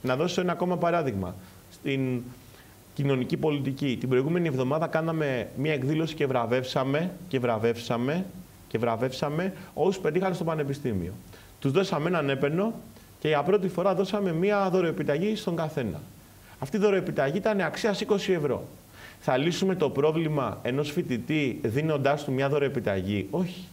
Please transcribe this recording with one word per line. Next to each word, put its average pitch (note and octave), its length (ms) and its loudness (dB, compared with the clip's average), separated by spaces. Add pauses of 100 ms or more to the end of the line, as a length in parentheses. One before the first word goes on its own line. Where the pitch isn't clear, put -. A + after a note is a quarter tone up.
Να B2+ 140 0
δώσω F3 260 0
ένα F3+ 100 0
ακόμα F3+ 260 0
παράδειγμα. C3+ 580 0 (360)
Στην C3 500 -2 (720)
κοινωνική C#3 440 0
πολιτική, C#3 640 0
την B2+ 100 -2
προηγούμενη D#3 380 2
εβδομάδα C#3 400 0
κάναμε D#3 720 0
μία D3+ 160 0
εκδήλωση D3+ 420 0
και D3 100 2
βραβεύσαμε, C3 880 0 (160)
και C3 120 -2
βραβεύσαμε, A#2+ 880 0 (420)
και - 100 -4
βραβεύσαμε C3 760 0 (200)
όσους F#3+ 260 2
πετύχαν D#3+ 340 0
στο E3+ 100 -4
πανεπιστήμιο. C#3 680 -2 (480)
Τους C#3 120 2
δώσαμε D#3+ 360 2
έναν E3 220 2
έπαινο D3+ 440 2 (460)
και - 80 -2
για D3 160 2
πρώτη F#3+ 240 2
φορά F#3 280 2
δώσαμε F#3+ 380 0
μία G3 360 2
δωροεπιταγή E3+ 680 2
στον F#3+ 200 -2
καθένα. D3+ 460 -2 (580)
Αυτή - 180 -4
η - 20 2
δωροεπιταγή F#3 580 2
ήταν G#3 240 0
αξίας G3 400 0
είκοσι G3+ 300 0
ευρώ. C#3+ 320 0 (560)
Θα C3 180 2
λύσουμε F3 380 2
το D#3 140 2
πρόβλημα D3 720 2
ενός C#3+ 300 0
φοιτητή C#3 720 -2
δίνοντάς C#3 600 2
του - 80 -4
μία C3+ 180 2
δωροεπιταγή; G#2 840 0
Όχι. - 420 -4